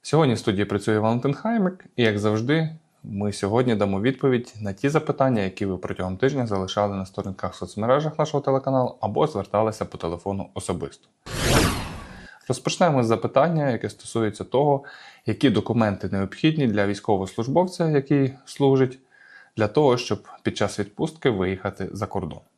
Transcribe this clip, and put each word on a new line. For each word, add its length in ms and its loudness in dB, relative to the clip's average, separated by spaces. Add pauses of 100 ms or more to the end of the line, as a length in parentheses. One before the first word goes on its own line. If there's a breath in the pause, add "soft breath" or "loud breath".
Сьогодні 320 4
в 60 0
студії 260 2
працює 340 0
Валентин 340 0
Хаймик, 520 -2 (100)
і, 80 2
як 160 4
завжди, 560 0 (280)
ми 300 -4
сьогодні 420 2
дамо 260 0
відповідь 600 0
на 120 -6
ті 160 -2
запитання, 520 2
які 240 -4
ви 120 -2
протягом 400 -6
тижня 300 0
залишали 480 0
на 100 -4
сторінках 480 -8
в 20 -18
соцмережах 640 0
нашого 220 0
телеканалу 600 0
або 260 0
зверталися 580 -2
по 120 -14
телефону 560 -6
особисто. 540 -8 (1400 loud breath)
Розпочнемо 560 2
з 40 2
запитання, 640 2
яке 200 -4
стосується 540 -4
того, 400 2 (420 loud breath)
які 240 2
документи 640 0
необхідні 560 0
для 200 2
військовослужбовця, 1000 0
який 440 2 (120)
служить, 540 2 (580 loud breath)
для 100 2
того, 300 4
щоб 300 -6 (160)
під 140 -2
час 220 -2
відпустки 500 -2
виїхати 640 -2
за 140 -4
кордон. 340 -6 (180)